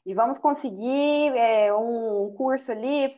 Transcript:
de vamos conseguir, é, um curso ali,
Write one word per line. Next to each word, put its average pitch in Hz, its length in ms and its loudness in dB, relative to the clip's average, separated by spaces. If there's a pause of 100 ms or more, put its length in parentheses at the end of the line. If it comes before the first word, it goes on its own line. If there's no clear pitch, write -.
de 190 100 -8
vamos 240 240 0
conseguir, 285 960 0
é, 220 380 4
um 220 600 -2
curso 262 340 -2
ali, 269 480 -2